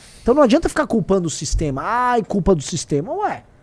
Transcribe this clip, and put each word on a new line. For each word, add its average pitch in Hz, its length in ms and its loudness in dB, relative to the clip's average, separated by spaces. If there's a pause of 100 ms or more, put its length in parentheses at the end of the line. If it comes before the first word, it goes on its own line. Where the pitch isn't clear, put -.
(220)
Então 233 100 4
não 302 80 6
adianta 285 260 4
ficar 294 200 -2
culpando 190 400 0
o - 20 -6
sistema. 143 540 -4
"Ai, 240 400 0
culpa 196 320 0
do 147 80 -2
sistema." 160 500 -4
Ué. 392 300 -4 (200)